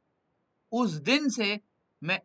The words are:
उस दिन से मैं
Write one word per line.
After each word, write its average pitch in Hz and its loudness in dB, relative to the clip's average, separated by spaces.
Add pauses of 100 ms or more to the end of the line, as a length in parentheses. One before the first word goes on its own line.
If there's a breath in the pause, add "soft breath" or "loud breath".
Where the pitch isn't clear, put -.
(720)
उस 226 2
दिन 247 2
से 208 -2 (440)
मैं 185 -2